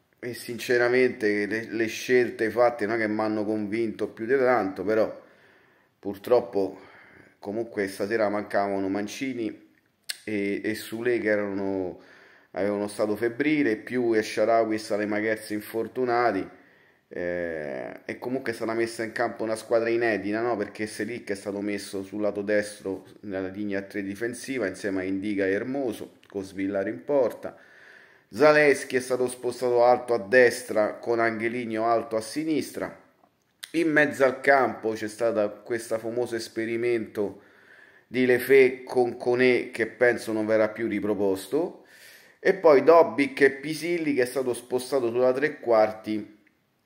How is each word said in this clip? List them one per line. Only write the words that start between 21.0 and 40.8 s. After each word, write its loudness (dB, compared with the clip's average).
è -4
stato -8
messo -6
sul -8
lato -2
destro -2
nella -6
linea -4
a -6
tre -8
difensiva -6
insieme -4
a -4
Indica -2
e 2
Hermoso, -4
con -6
Svillar -4
in -8
porta. -2
Zalewski 4
è 0
stato -2
spostato 0
alto 4
a 2
destra 4
con -2
Angelino -2
alto 2
a 0
sinistra. -4
In 0
mezzo 2
al 2
campo 2
c'è -6
stato -2
questo -6
famoso -4
esperimento -4
di 0
Lefebvre 6
con 0
Koné 2
che -4
penso 0
non 0
verrà 4
più -4